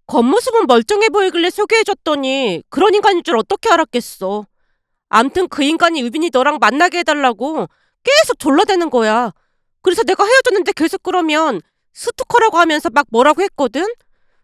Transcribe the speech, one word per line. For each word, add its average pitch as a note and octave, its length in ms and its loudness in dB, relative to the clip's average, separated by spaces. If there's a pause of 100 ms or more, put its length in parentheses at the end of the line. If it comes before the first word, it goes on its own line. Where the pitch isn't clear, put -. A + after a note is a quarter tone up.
겉모습은 G4 600 0
멀쩡해 D#4+ 420 2
보이길래 F4+ 420 0
소개해줬더니 C#4 1160 -2
그런 F#4 260 2
인간인 G4+ 280 2
줄 D#4 160 -2
어떻게 G4 320 -2
알았겠어. G#3+ 760 -2 (640)
암튼 C4+ 400 0
그 - 140 -4
인간이 D#4+ 380 0
유빈이 B3+ 320 -4
너랑 C#4 280 2
만나게 D4+ 380 2
해달라고 C#4 680 -2 (340)
계속 D5 360 2
졸라대는 E4+ 520 0
거야. A3+ 420 0 (500)
그래서 F4 200 -2
내가 F#4 220 0
헤어졌는데 G#4+ 480 2
계속 D4+ 300 -4
그러면 D#4 580 -2 (320)
스토커라고 A4+ 640 -2
하면서 E4 320 2
막 C#4+ 200 0
뭐라고 C#4+ 320 2
했거든? C#4+ 440 -2 (580)